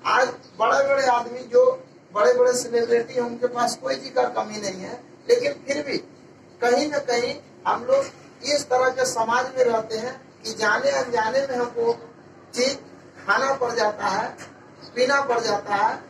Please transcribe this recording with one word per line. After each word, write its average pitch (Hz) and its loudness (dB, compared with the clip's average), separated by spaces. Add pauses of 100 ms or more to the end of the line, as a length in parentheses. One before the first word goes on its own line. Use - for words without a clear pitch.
आज 247 2 (320)
बड़े-बड़े 269 2
आदमी, 240 0
जो 254 4 (300)
बड़े-बड़े 240 4
सेलिब्रिटी 233 0
हैं, 247 0
उनके 240 -4
पास 240 0
कोई 269 -4
चीज - -14
का 254 2
कमी 214 -4
नहीं 190 -6
है, 240 -12 (260)
लेकिन - 4
फिर 294 -6
भी 508 -4 (640)
कहीं 262 2
ना 285 -2
कहीं 240 -2 (260)
हम 466 0
लोग 539 4 (380)
इस 285 -2
तरह 254 4
के 254 0
समाज 233 0 (120)
में 254 4
रहते 226 0
हैं - -10
कि 220 -10
जाने 226 0
अनजाने 254 0
में 494 -4
हमको 480 -2 (640)
चीज 247 0 (520)
खाना 262 2
पड़ 247 -2
जाता 214 -2
है, 196 -2 (580)
पीना 269 2
पड़ 240 0
जाता 202 -2
है - 0